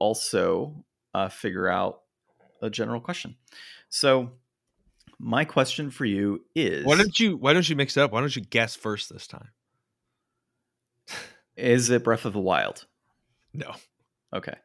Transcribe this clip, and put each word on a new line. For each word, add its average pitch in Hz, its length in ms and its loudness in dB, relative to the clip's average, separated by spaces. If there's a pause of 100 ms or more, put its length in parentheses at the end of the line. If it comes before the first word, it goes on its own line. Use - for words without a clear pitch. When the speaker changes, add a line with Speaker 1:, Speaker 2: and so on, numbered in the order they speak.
Speaker 1:
also, 104 840 -2 (280)
uh, 95 160 -2
figure 92 400 -4
out 92 320 -2 (640)
a 113 80 -4
general 113 300 -4
question. - 360 -10 (540)
So, 131 420 2 (840)
my 117 260 0
question 139 460 0
for 139 140 -6
you 101 400 0 (100)
is 87 320 0
Speaker 2:
Why 147 100 6
don't 202 240 4
you, 208 160 2
why 135 160 4
don't 170 160 4
you 160 80 -2
mix 139 200 -2
it 143 40 6
up? 139 120 4
Why 113 80 0
don't 139 140 -2
you 123 80 -6
guess 113 320 0
first - 380 -8
this 101 140 -16
time? - 240 -20 (2000)
Speaker 1:
Is 123 340 4
it 120 120 4
Breath 113 220 2
of 107 80 -4
the 101 80 -2
Wild? 73 460 0 (640)
Speaker 2:
No. - 220 -10 (600)
Speaker 1:
Okay. - 200 -10 (100)